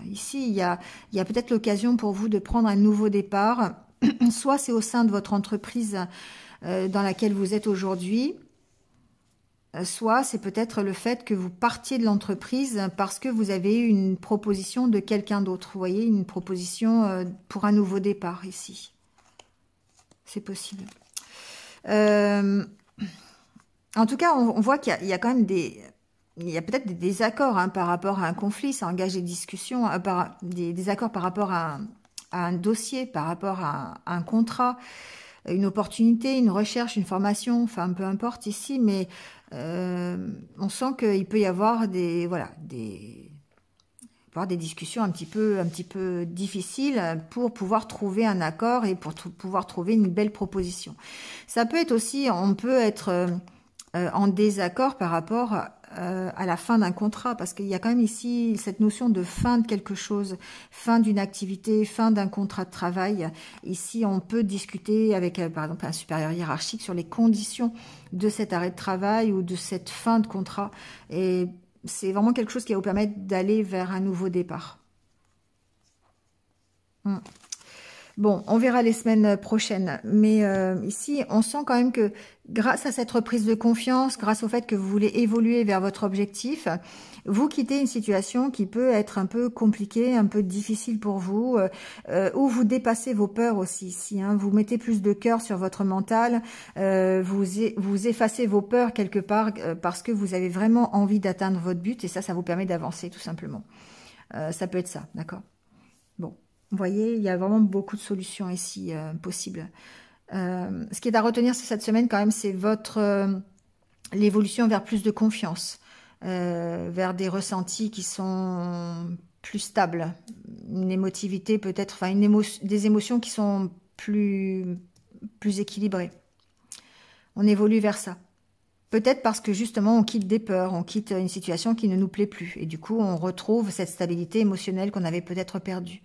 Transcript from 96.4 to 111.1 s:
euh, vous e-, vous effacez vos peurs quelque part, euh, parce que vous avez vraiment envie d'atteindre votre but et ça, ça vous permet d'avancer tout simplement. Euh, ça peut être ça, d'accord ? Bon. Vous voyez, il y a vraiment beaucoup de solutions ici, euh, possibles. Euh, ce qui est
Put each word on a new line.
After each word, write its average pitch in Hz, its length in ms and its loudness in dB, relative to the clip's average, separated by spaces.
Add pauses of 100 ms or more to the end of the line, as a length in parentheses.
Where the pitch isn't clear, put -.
euh, 190 460 4
vous 196 360 0
e-, 226 180 2
vous 196 300 0
effacez 233 380 2
vos 202 160 4
peurs 233 320 2
quelque 202 260 0
part, 214 400 0
euh, 165 140 -4
parce 175 300 -4
que 240 80 -2
vous 202 220 0
avez 185 160 0
vraiment 220 460 4
envie 202 260 4
d'atteindre 190 380 0
votre 175 200 -2
but 208 240 -6
et 175 60 -4
ça, 185 120 -6
ça 190 120 -6
vous 175 100 -4
permet 180 220 -2
d'avancer 170 440 -4
tout - 100 -18
simplement. 156 440 -10 (720)
Euh, 156 160 -6
ça 180 160 -6
peut 180 100 -4
être 180 120 -4
ça, 147 260 -12
d'accord ? 180 260 -10 (800)
Bon. 170 160 -10 (360)
Vous 196 60 -4
voyez, 202 380 0
il 220 60 -2
y 202 60 0
a 180 80 0
vraiment 196 240 2
beaucoup 196 380 2
de - 40 -8
solutions 185 480 -6
ici, 180 440 -8
euh, 156 180 -8
possibles. 170 580 -8 (640)
Euh, 180 600 -4
ce - 80 -10
qui 247 80 0
est 220 80 2